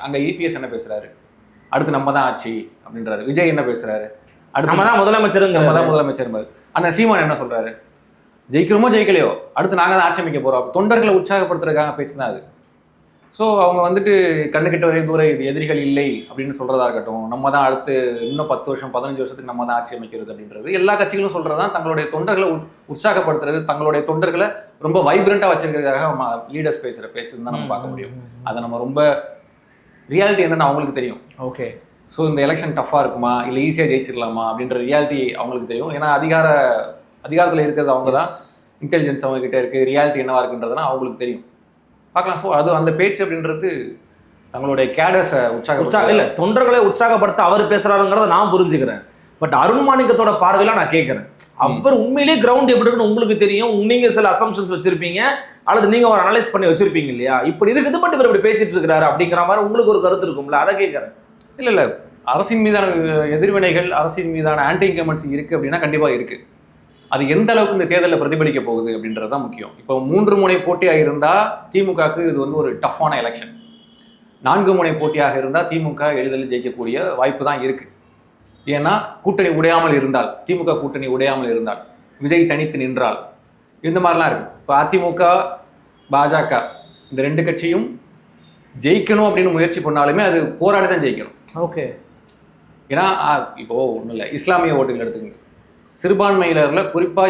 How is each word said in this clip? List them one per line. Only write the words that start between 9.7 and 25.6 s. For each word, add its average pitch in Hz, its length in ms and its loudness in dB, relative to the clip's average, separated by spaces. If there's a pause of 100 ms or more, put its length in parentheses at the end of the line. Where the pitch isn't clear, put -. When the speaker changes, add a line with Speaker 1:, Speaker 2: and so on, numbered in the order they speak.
Speaker 1:
நாங்க 190 140 2
தான் 180 100 4
ஆட்சி 170 180 -2
அமைக்க 147 160 -4
போறோம்." 131 220 0
அப்ப - 120 -8
தொண்டர்களை 214 400 4
உற்சாகப்படுத்துறதுக்காக 170 800 0
பேச்சு 143 220 -8
தான் 123 160 -4
அது. - 100 -12 (960)
So 214 80 -2 (160)
அவங்க 180 220 4
வந்துட்டு 196 320 2 (380)
கண்ணுக்கிட்ட 165 340 2
வரையும் 160 200 2
தூர 160 200 0
இது 135 180 0
எதிரிகள் 151 380 -2
இல்லை 139 260 0 (140)
அப்படின்னு 135 340 -8
சொல்றதா 127 300 0
இருக்கட்டும், 113 420 -6
"நம்ம 127 220 -4
தான் 139 140 2
அடுத்து 131 300 -2 (280)
இன்னும் 151 280 -4
பத்து 120 200 -4
வருஷம், 135 200 -8
பதினஞ்சு 131 300 -6
வருஷத்துக்கு 131 320 -10
நம்ம 120 140 -6
தான் 120 100 -2
ஆட்சி 120 200 -6
அமைக்கிறது" 110 360 -14
அப்படின்றது 107 400 -18
எல்லா 196 220 2
கட்சிகளும் 196 420 -2
சொல்றதுதான். 165 360 -2
தங்களுடைய 160 380 -2
தொண்டர்களை 185 380 -2
உற்-, 160 180 -6 (220)
உற்சாகப்படுத்துறது, 156 760 -2
தங்களுடைய 151 420 0
தொண்டர்களை 165 420 0 (300)
ரொம்ப 156 240 0
வைப்ரண்டா 196 460 4
வச்சிருக்கிறதுக்காக 151 540 0